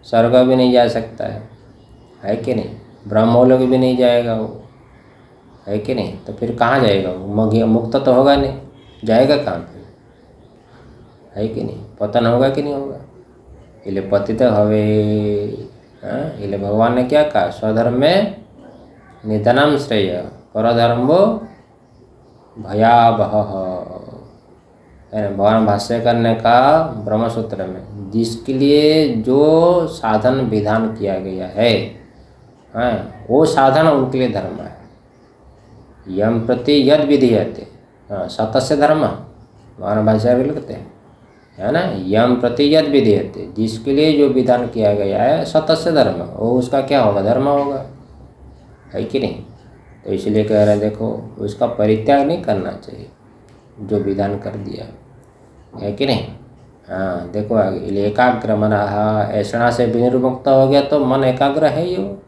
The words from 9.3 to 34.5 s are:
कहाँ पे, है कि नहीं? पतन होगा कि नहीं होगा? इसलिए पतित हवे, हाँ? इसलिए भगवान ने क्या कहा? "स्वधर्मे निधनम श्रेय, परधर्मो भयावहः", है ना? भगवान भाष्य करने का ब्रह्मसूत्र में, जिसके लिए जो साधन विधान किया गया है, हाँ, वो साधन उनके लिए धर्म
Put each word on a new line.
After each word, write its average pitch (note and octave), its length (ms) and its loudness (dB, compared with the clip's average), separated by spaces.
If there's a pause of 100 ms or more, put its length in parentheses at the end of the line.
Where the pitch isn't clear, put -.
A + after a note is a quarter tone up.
कहाँ F#2 200 -4
पे, - 260 -16 (1600)
है A2 80 -4
कि A#2 160 -8
नहीं? - 220 -10 (140)
पतन A2+ 260 -2
होगा B2 240 2
कि C#3+ 140 -4
नहीं C#3+ 100 -6
होगा? C#3 260 -8 (840)
इसलिए G2 240 -6
पतित G2+ 320 0
हवे, G#2+ 420 2 (1200)
हाँ? - 300 -8
इसलिए G2+ 260 -6
भगवान G#2+ 360 2
ने B2+ 80 2
क्या D3 200 2
कहा? G2 260 0
"स्वधर्मे B2 720 0 (1040)
निधनम A#2+ 520 2
श्रेय, F#2+ 520 -4 (260)
परधर्मो A#2+ 920 2 (1120)
भयावहः", G#2+ 1040 2 (1500)
है G#2 160 -4
ना? G2 60 -6
भगवान G#2+ 300 4
भाष्य G#2+ 360 -2
करने A#2 340 2
का B2+ 480 4
ब्रह्मसूत्र G#2+ 840 -4
में, F#2+ 460 -14
जिसके A2+ 420 -4
लिए D3 560 4
जो D#3 800 4
साधन A#2 460 0
विधान A2 640 0
किया F#2+ 240 -4
गया F#2 280 -8
है, G#2 300 2 (960)
हाँ, A2+ 380 -4 (180)
वो C#3+ 160 4
साधन C#3+ 420 4
उनके C3 300 0
लिए B2 120 0
धर्म F#2 260 -6